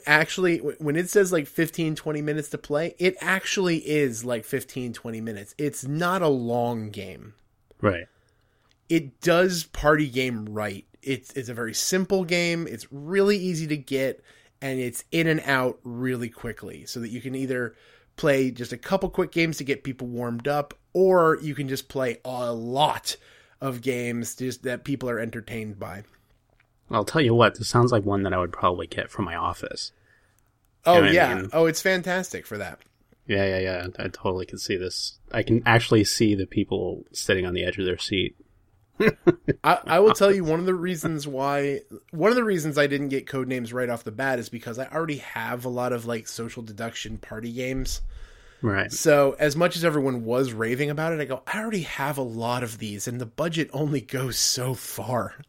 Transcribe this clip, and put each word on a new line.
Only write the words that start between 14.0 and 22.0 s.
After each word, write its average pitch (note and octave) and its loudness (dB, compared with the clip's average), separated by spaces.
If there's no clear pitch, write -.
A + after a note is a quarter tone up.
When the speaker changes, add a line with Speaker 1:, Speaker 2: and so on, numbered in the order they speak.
Speaker 1:
and C3 -4
it's B2 -6
in E3 2
and D#3 2
out C3 2
really B2 -4
quickly, - -12
so - -10
that A#2 -6
you A#2 -10
can B2+ -8
either B2+ -4
play C3+ 4
just A#2+ -8
a D3+ -8
couple F#3+ -2
quick F3+ 0
games E3 0
to C#3+ -6
get C3+ -2
people B2+ -8
warmed A#2+ -4
up, C#3+ 0
or F3+ 6
you D3+ -6
can C#3 -4
just C3+ -6
play B2+ -2